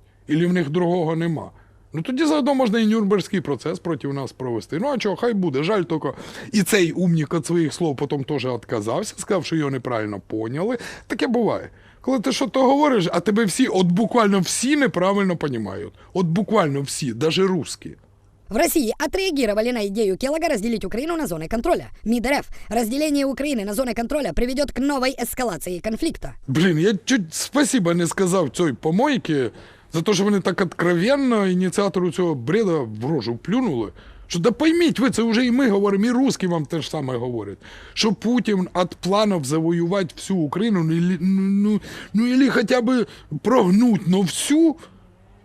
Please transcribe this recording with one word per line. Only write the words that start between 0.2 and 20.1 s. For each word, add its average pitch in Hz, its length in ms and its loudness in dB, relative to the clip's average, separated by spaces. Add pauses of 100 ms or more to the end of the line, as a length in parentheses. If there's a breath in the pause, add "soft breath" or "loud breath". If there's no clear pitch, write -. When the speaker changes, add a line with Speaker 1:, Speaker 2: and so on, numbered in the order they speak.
Speaker 1:
Ілі 160 180 2
в 175 80 0
них 170 160 0
другого 170 460 0
нема? 160 360 -4 (420 soft breath)
Ну 156 80 -6
тоді 262 240 -2
заодно 285 300 2
можна 233 240 2
і 220 80 2
Нюрнберзький 202 540 0
процес 147 380 -4
проти 160 280 -6
нас 139 240 -6
провести. 123 480 -6
Ну 254 80 -2
а 277 100 -2
чого, 196 180 -2
хай 240 180 0
буде. 156 300 0
Жаль 190 200 0
тільки, 151 240 -4 (440 loud breath)
і 208 120 2
цей 180 280 2
умник 170 420 0
від 170 120 -2
своїх 165 280 0
слов 156 220 -2
потім 143 280 -4
теж 127 220 -4
відказався, 120 720 -4
сказав, 185 280 -2
що 165 100 -4
його 143 160 0
неправильно 110 560 -4
поняли. 139 500 -4 (300 loud breath)
Таке 285 200 -2
буває. 214 420 0 (320 soft breath)
Коли 262 180 0
ти 269 120 -2
що-то 262 320 0
говориш, 269 480 4
а 175 80 0
тебе 214 260 2
всі, 240 220 2
от 185 200 2
буквально 202 520 4
всі 254 360 0
неправильно 196 640 0
понімають. 101 560 -6 (200 soft breath)
От 185 120 2
буквально 165 560 2
всі, 135 320 -6
даже 160 340 0
русські. 165 480 -6 (540)
Speaker 2:
В 196 80 -4
России 294 360 0 (120)
отреагировали 269 680 -2
на 214 160 -4
идею 196 300 -2